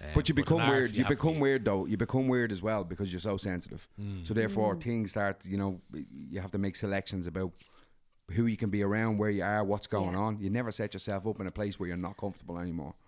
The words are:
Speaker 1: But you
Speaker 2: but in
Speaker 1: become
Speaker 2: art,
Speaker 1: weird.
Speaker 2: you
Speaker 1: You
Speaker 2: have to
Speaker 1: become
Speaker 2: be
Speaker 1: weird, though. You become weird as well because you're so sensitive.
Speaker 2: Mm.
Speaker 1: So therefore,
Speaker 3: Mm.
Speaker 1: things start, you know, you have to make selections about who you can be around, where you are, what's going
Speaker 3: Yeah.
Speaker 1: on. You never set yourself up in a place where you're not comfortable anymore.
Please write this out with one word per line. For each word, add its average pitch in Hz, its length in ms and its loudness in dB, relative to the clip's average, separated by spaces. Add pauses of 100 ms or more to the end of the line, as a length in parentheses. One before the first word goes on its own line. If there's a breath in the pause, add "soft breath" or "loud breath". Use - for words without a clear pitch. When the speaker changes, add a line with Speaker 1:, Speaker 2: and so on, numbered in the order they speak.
(140)
Speaker 1:
But 151 140 4
you 156 80 4
Speaker 2:
but - 60 0
in - 20 2
Speaker 1:
become 160 160 4
Speaker 2:
art, 117 100 4
Speaker 1:
weird. 127 220 4
Speaker 2:
you 107 60 -2
Speaker 1:
You 127 60 6
Speaker 2:
have - 60 2
to 143 60 4
Speaker 1:
become 160 180 4
Speaker 2:
be 151 60 2
Speaker 1:
weird, 135 240 4
though. 98 220 2
You 104 100 0
become 131 320 2
weird 120 240 4
as 90 100 -4
well 104 220 0
because 92 280 -4
you're 90 80 -4
so 98 160 -2
sensitive. - 520 -6 (120)
Speaker 2:
Mm. 98 240 -8
Speaker 1:
So 95 100 -4
therefore, 107 420 2
Speaker 3:
Mm. 80 60 -6
Speaker 1:
things 113 280 -2
start, 101 340 -2
you 95 140 -2
know, 95 220 -2 (500)
you 95 100 -6
have 92 120 -8
to 104 60 -2
make 98 180 0
selections 98 500 -4
about 87 260 -4 (800 soft breath)
who 113 160 2
you 110 100 2
can 107 140 -2
be 101 140 2
around, 107 340 2
where 107 120 2
you 98 120 0
are, 104 220 2
what's 101 240 0
going 95 240 0
Speaker 3:
Yeah. 95 80 0
Speaker 1:
on. 107 200 0
You 98 80 -2
never 117 220 -2
set 104 240 -4
yourself 98 320 -4
up 107 140 -2
in 95 80 -4
a - 40 -8
place 104 280 -4
where 90 80 -4
you're 87 100 -4
not 90 180 -6
comfortable 87 440 -8
anymore. 85 340 -6 (140 soft breath)